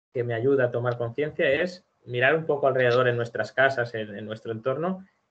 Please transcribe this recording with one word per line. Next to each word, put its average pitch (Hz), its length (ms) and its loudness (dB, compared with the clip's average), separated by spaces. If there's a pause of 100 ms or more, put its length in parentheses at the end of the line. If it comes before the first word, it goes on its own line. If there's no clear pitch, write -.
(140)
que 120 120 -2
me 120 80 -4
ayuda 127 320 2
a 120 60 0
tomar 120 260 -2
conciencia 143 520 -2
es 175 360 -2 (200)
mirar 123 300 2
un 160 100 -2
poco 139 220 2
alrededor 127 400 4
en 120 80 2
nuestras 113 380 -4
casas, 131 400 2
en, 107 240 -8
en 107 80 -10
nuestro 110 260 -8
entorno, 151 540 -4 (240)